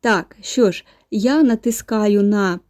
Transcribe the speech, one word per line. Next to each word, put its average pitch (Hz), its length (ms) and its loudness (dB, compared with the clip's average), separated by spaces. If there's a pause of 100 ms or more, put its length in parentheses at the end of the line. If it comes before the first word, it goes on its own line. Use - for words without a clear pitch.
Так, 208 400 -2
що 220 300 0
ж, - 140 -12 (260)
я 254 320 0
натискаю 220 800 0
на 202 360 0 (100)